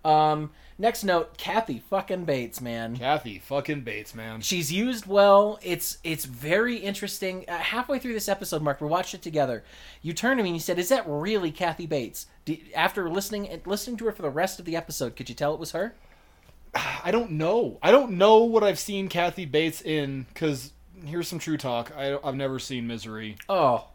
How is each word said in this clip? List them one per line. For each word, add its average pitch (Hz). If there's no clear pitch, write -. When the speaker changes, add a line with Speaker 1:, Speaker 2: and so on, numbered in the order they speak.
Speaker 1:
Um, 151
next 214
note, 175
Kathy 202
fucking 185
Bates, 127
man. 117
Speaker 2:
Kathy 123
fucking 139
Bates, 107
man. 110
Speaker 1:
She's 170
used 220
well. 202
It's, 175
it's 160
very 165
interesting. 196
Uh, 175
halfway 247
through 254
this 208
episode, 180
Mark, 143
we 151
watched 180
it 180
together. 139
You 165
turned 247
to 220
me 180
and 170
you 160
said, 170
"Is 175
that 247
really 165
Kathy 170
Bates?" 143
D-, 160
after 175
listening, 196
listening 208
to 226
her 214
for 196
the 147
rest 165
of 170
the 165
episode, 151
could 127
you 120
tell 151
it 156
was 156
her? 196
Speaker 2:
<sighs> -
I -
don't 220
know. 180
I 165
don't 247
know 202
what 226
I've 190
seen 196
Kathy 175
Bates 151
in, 139
'cause 139
here's 165
some 170
true 156
talk. 120
I, 139
I've 135
never 135
seen 123
Misery. 110
Speaker 1:
Oh. 143